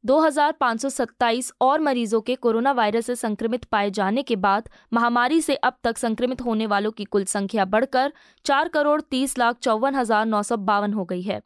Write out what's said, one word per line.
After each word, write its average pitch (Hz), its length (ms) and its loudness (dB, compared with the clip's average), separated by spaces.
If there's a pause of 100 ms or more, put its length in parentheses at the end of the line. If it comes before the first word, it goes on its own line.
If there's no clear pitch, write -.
दो 262 160 4
हज़ार 302 320 2
पाँच 233 300 0
सौ 269 80 -2
सत्ताईस 240 600 -2 (100)
और 269 180 4
मरीजों 240 420 0
के 247 140 -2
कोरोना 240 360 0
वायरस 226 340 0
से 247 100 -4
संक्रमित 220 480 -4
पाए 208 280 -2
जाने 208 320 -2
के 233 120 -2
बाद 202 340 0 (240)
महामारी 240 480 2
से 285 140 0
अब - 280 -2
तक 226 140 -2
संक्रमित 240 440 -4
होने 220 240 -2
वालों 208 260 0
की 214 120 -10
कुल 202 200 -2
संख्या 196 420 -2
बढ़कर 254 480 0 (320)
चार 294 220 2
करोड़ 294 340 2
तीस 262 360 -2
लाख 240 200 2
चौवन 254 380 0
हजार 226 300 2
नौ 214 180 0
सौ 233 140 -2
बावन 202 360 0
हो 196 120 -4
गई 180 160 -6
है 208 240 -6